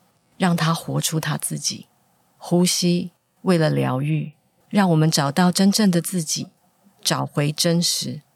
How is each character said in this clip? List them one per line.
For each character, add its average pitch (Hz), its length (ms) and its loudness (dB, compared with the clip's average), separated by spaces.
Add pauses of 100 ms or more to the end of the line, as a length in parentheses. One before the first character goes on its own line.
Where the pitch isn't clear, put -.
(380)
让 175 180 2
它 160 160 0
活 147 280 -4
出 160 200 -4
它 156 160 -4
自 151 220 -8
己。 - 280 -8 (520)
呼 175 260 2
吸 175 460 0 (320)
为 175 160 2
了 156 100 2
疗 135 320 0
愈， 151 320 -4 (360)
让 196 220 2
我 160 60 4
们 156 140 4
找 143 200 0
到 180 220 2
真 196 180 4
正 202 200 4
的 170 100 2
自 170 220 -4
己， - 260 -6 (520)
找 135 240 -2
回 147 280 -2
真 170 280 0
实。 151 420 -4 (140)